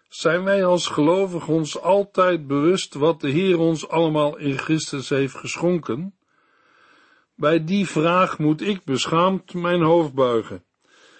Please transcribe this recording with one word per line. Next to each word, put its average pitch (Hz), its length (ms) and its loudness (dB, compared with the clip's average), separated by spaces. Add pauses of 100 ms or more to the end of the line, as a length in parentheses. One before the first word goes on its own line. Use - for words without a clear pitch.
zijn 170 340 -2
wij 196 220 2
als 180 220 2
gelovigen 170 640 0
ons 160 280 -2
altijd 180 640 0
bewust 147 460 0
wat 151 280 0
de 143 80 -2
Heer 175 300 2
ons 165 280 0
allemaal 156 500 0
in 139 200 -4
Christus 151 520 -4
heeft 139 260 0
geschonken? 165 800 -4 (1200)
Bij 156 280 2
die 185 240 0
vraag 170 520 0
moet 156 220 0
ik 196 220 -4
beschaamd 170 680 0
mijn 175 280 0
hoofd 160 320 4
buigen 117 500 0 (560)